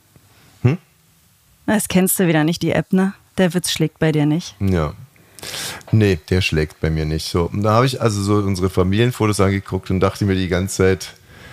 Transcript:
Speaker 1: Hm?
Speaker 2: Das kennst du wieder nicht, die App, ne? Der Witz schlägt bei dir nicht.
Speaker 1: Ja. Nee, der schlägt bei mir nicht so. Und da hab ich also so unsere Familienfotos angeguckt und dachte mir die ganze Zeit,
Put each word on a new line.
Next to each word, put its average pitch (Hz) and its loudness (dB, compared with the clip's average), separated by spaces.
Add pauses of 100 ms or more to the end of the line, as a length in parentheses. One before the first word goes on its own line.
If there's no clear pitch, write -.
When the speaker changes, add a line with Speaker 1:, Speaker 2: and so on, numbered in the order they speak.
(640)
Speaker 1:
Hm? 131 2 (880)
Speaker 2:
Das 208 0
kennst 185 2
du 190 2
wieder 156 2
nicht, 170 -2
die 160 0
App, - -2
ne? 190 2 (240)
Der 185 2
Witz 180 -4
schlägt - -4
bei 160 0
dir 151 0
nicht. 151 -2
Speaker 1:
Ja. 90 0 (960)
Nee, 104 4 (120)
der 92 2
schlägt 78 -2
bei 85 0
mir 78 -2
nicht 78 -4
so. 85 -2
Und 101 -4
da 107 2
hab 120 4
ich 131 -2
also 104 -2
so 104 0
unsere 98 -2
Familienfotos 107 0
angeguckt 98 -2
und 95 0
dachte 95 0
mir 98 2
die 92 -2
ganze 90 -2
Zeit, 95 0 (400)